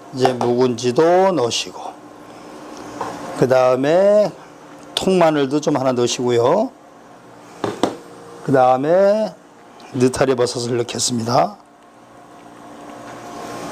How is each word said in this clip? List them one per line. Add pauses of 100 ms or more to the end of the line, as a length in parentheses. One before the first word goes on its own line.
(160)
이제
묵은지도
넣으시고, (1600)
그
다음에 (640)
통마늘도
좀
하나
넣으시고요. (1700)
그
다음에 (580)
느타리
버섯을
넣겠습니다. (2250)